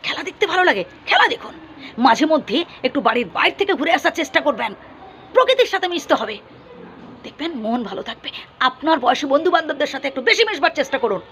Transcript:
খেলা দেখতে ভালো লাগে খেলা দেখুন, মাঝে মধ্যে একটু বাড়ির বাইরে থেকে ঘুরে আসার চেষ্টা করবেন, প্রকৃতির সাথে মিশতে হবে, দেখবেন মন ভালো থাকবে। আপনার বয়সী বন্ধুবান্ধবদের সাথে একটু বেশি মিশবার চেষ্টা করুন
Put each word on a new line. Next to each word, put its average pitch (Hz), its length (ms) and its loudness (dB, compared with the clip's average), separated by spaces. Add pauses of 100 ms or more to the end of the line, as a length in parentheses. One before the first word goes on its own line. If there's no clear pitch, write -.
খেলা - 200 -6
দেখতে 370 240 -2
ভালো 359 160 2
লাগে 226 200 2 (220)
খেলা - 220 4
দেখুন, - 260 -6 (440)
মাঝে 247 280 4
মধ্যে 311 400 0 (180)
একটু 262 180 -2
বাড়ির 226 240 0
বাইরে 311 300 -2
থেকে 392 180 0
ঘুরে 320 200 0
আসার 311 180 0
চেষ্টা 320 300 -2
করবেন, 233 320 -2 (600)
প্রকৃতির 508 320 8
সাথে 370 220 -2
মিশতে 349 260 0
হবে, 208 240 -2 (840)
দেখবেন 330 300 -8
মন 233 300 -2
ভালো 185 180 -8
থাকবে। - 280 -12 (300)
আপনার 277 400 0
বয়সী 254 280 0
বন্ধুবান্ধবদের 302 600 0
সাথে 277 200 -6
একটু 269 140 -6
বেশি 427 220 2
মিশবার 339 320 0
চেষ্টা 269 220 -2
করুন 208 240 -2 (100)